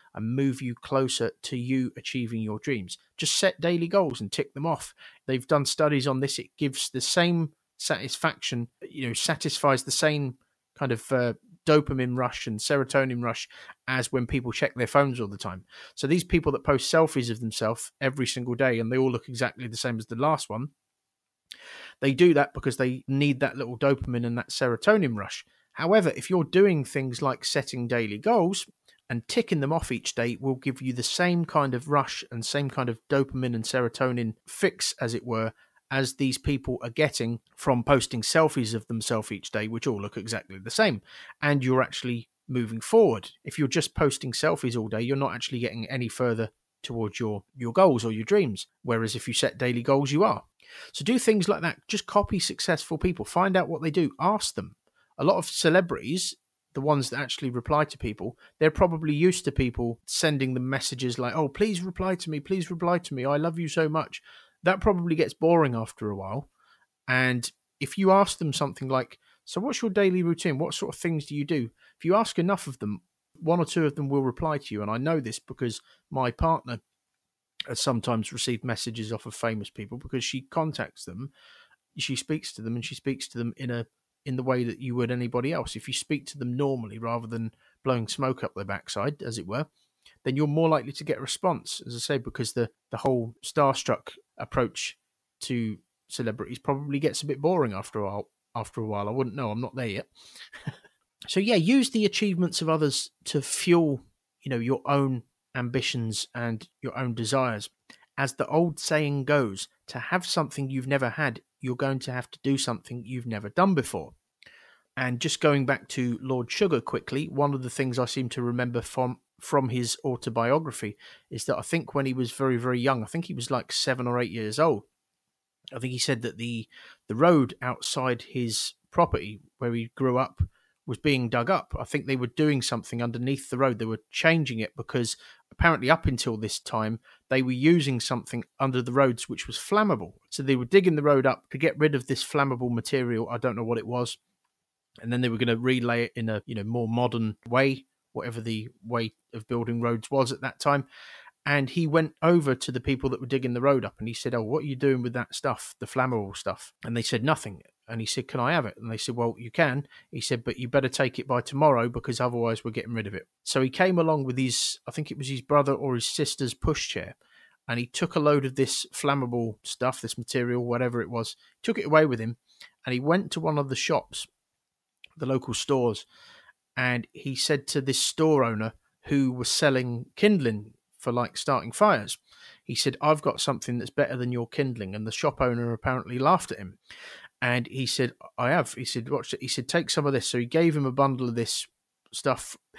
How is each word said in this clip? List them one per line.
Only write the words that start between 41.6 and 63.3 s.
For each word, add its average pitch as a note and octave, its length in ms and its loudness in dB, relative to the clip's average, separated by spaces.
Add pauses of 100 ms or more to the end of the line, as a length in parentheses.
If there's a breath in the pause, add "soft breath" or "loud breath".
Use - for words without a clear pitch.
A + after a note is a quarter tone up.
you're B2+ 200 4
actually A#2+ 460 -6 (180)
moving A2+ 340 -2
forward. E3+ 500 4 (120)
If - 160 -8
you're C#3+ 80 2
just - 260 0
posting C3+ 380 0
selfies D3 440 0
all A2+ 120 -2
day, A2 140 -2
you're B2 140 0
not C3+ 200 0
actually A#2+ 240 -6
getting A2+ 280 -4
any B2 200 -4
further A#2 420 -2 (320)
towards A2+ 380 -6
your, G#2+ 240 -4 (120)
your A#2+ 160 -6
goals C#3 320 6
or A2+ 80 0
your A2 120 -4
dreams. D#3 440 0 (140)
Whereas A2+ 340 0
if A#2 120 -6
you A#2+ 60 -4
set - 260 0
daily B2 240 0
goals, C3+ 280 2
you D3+ 120 4
are. - 200 2 (480 loud breath)
So - 140 -8
do A#3+ 140 4
things G#3+ 280 4
like F3 140 2
that. E3 260 -2
Just - 200 -4
copy G3+ 320 2
successful - 580 -2
people. F#3 260 -2
Find F#3 320 2
out E3 140 2
what C3 140 -6
they D#3+ 80 -2
do. D#3+ 280 2
Ask F#3+ 360 0
them. G2 200 -8 (420)
A C#3+ 60 -2
lot F3 140 4
of F3+ 80 -4
celebrities, E3+ 880 0 (380)
the C3+ 80 -4
ones C#3+ 300 2
that B2 80 -4
actually C3 320 -4
reply D3 340 0
to - 120 -16
people, A2 400 -6 (220 soft breath)
they're D#3 120 6
probably D#3+ 420 2
used F3+ 320 4
to - 60 2
people A#2+ 540 -2
sending C3+ 500 0
them B2+ 140 -2
messages C3 480 -2
like, B2 160 -2
"Oh, D#3 140 2
please G3 340 0
reply F#3 340 -2
to F3 140 -8
me, D3+ 120 -4
please F#3 280 -2
reply F3 280 0
to E3+ 160 -6
me, B2+ 100 -4
I C#3 140 2